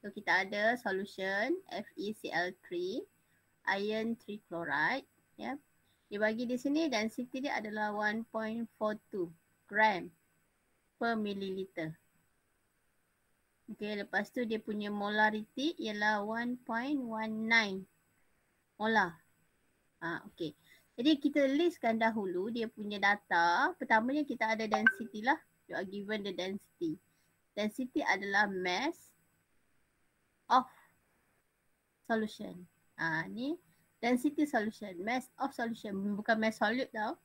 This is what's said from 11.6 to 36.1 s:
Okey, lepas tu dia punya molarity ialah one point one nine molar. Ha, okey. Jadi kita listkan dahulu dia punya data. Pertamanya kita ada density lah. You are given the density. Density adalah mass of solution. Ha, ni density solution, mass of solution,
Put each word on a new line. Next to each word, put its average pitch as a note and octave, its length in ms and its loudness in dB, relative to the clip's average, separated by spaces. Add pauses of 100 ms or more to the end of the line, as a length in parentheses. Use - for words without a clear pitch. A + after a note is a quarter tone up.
Okey, G#3 320 -4
lepas G3+ 240 0
tu B3 160 -2
dia A3 160 -2
punya G#3 320 -4
molarity G#3+ 880 2
ialah G#3+ 480 0
one A#3+ 400 -4
point C4 320 -2
one A3 480 -4
nine G#3 400 2 (880)
molar. G#3 400 4 (880)
Ha, E3 160 -4 (160)
okey. D#3 160 -6 (480)
Jadi C#4 160 4
kita D4 320 2
listkan C#4 480 2
dahulu A3 560 0
dia A3+ 160 -2
punya G#3 320 -8
data. G3+ 800 4
Pertamanya B3+ 480 2
kita A3+ 240 -2
ada A3 160 -2
density G#3+ 560 2
lah. C#4 160 4 (320)
You E3 80 -4
are F#3 80 -4
given G3+ 400 -6
the F#3 80 -6
density. F3 640 -4 (560)
Density A#3 480 -2
adalah G3 480 2
mass F#3+ 640 -2 (1400)
of B3 160 6 (1400)
solution. G#3 640 -4 (320)
Ha, D#3+ 320 0
ni B3+ 240 -4 (480)
density B3+ 400 2
solution, G#3+ 560 -2
mass A#3 400 -4
of C#4 160 -4
solution, A3+ 400 -4 (240)